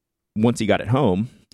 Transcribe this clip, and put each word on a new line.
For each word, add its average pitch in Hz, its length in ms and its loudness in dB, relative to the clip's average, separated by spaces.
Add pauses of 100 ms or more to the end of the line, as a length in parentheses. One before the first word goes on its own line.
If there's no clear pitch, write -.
(360)
once 117 240 0
he 107 60 -4
got 98 140 2
it - 100 -8
home, 120 400 0 (240)